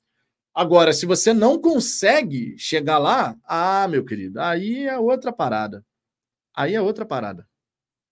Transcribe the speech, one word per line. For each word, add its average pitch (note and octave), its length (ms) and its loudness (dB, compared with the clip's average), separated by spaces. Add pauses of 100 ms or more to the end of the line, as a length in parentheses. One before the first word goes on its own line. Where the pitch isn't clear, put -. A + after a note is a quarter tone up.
(540)
Agora, E3+ 380 6
se - 140 -2
você F3+ 260 2
não A3+ 280 4
consegue A3+ 1000 0
chegar D#3 400 0
lá, D#3+ 460 0
ah, F#3+ 440 0
meu D3 160 -2
querido, G2+ 360 -8
aí G3 460 -4
é C4 120 -4
outra B3+ 340 -2
parada. G#2+ 520 -4 (680)
Aí D3 200 -4
é A3 60 -2
outra G#3 260 -4
parada. G#2 420 -8 (640)